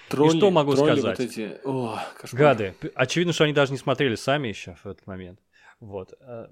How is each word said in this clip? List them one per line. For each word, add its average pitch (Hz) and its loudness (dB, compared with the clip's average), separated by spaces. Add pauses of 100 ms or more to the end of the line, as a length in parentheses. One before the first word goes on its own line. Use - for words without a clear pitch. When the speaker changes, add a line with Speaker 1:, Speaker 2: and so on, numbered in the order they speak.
Speaker 1:
Тролли, 156 4
Speaker 2:
И - 2
что 196 6
могу 143 4
Speaker 1:
тролли 139 4
Speaker 2:
сказать? 98 -2
Speaker 1:
вот - -
эти. 110 -6
О, 123 -4 (200)
кошмар. - -12
Speaker 2:
Гады. 113 4
П-, 160 -10
очевидно, 160 -2
что 156 2
они 147 0
даже 139 2
не 135 -6
смотрели 127 0
сами 135 -2
ещё 95 -14
в - -12
этот 95 -16
момент. 92 -14 (420)
Вот. 98 -14
Э, 120 -16